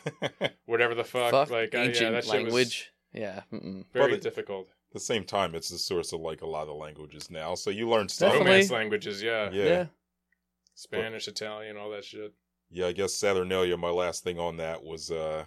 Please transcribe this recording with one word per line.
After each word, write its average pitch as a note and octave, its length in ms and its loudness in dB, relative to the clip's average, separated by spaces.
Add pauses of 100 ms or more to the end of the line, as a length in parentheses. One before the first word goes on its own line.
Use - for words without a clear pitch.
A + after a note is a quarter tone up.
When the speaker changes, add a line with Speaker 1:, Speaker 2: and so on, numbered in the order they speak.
Speaker 1:
<laughs> - 640 -6
Speaker 2:
whatever A#2 280 4
the A2+ 100 0
fuck, A#2+ 280 0
Speaker 3:
Fuck C3+ 180 4
Speaker 2:
like, A2+ 240 0
uh, B2 40 0
yeah, A#2+ 60 2
Speaker 3:
ancient A#2 280 2
Speaker 2:
that A#2+ 120 0
shit A2 200 0
was A2+ 80 -2
Speaker 3:
language. B2 400 2 (200)
Yeah. G2+ 300 -8 (100)
Mm-mm. F#2+ 400 -10
Speaker 2:
very C3+ 200 6
Speaker 1:
But - 60 0
it - 40 -10
Speaker 2:
difficult. G2+ 460 -6
Speaker 1:
At - 260 -20
the G#2+ 60 -12
same G#2+ 240 -2
time, F#2 300 2
it's E2 140 -8
the E2+ 100 -8
source E2+ 340 -2
of, E2 80 -6
like, D#2+ 220 -6
a D#2+ 40 -8
lot D#2 220 -4
of D2 80 -10
languages D2+ 540 -14
now, E2 240 -6
so G2+ 160 -4
you A2 180 -2
learn G#2+ 200 4
stuff. - 240 4
Speaker 3:
Definitely. D3+ 200 6
Speaker 2:
Romance G3 180 8
languages, G#2 520 -2
yeah. A2 300 0
Speaker 1:
Yeah. G2 120 2
Speaker 3:
Yeah. F3 220 4 (880)
Speaker 2:
Spanish, A2 540 -6
Italian, G#2+ 480 -10
all G#2 140 -10
that G2+ 140 -10
shit. G#2+ 280 -14 (380)
Speaker 1:
Yeah, F2+ 160 -2
I F2+ 60 0
guess F#2 220 0
Saturnalia, F#2 640 2
my E2+ 140 0
last F2 340 0
thing F2 140 -4
on E2+ 200 -4
that E2 260 -6
was, D#2+ 260 -10
uh, D#2 360 -4